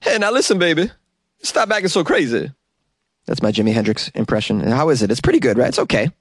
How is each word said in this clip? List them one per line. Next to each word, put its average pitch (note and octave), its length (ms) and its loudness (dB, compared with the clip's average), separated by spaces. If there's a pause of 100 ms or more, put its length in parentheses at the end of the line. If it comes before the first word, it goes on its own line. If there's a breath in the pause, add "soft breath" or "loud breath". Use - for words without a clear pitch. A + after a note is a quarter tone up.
Hey, G#3 160 0
now G#3 140 2
listen, A3+ 280 2
baby. E3+ 320 2 (500)
Stop A3 300 -2
acting G3 180 0
so F3+ 140 0
crazy. C#3+ 480 -2 (720)
That's - 160 -4
my G#2+ 100 0
Jimi G#2+ 220 0
Hendrix G#2+ 360 -2
impression. G#2+ 520 -2
And G#2 100 0
how D3 180 0
is C3 120 2
it? G2+ 100 0
It's B2 100 -2
pretty - 180 4
good, A2+ 180 2
right? B2 100 2
It's - 120 -2
okay. A#2 420 0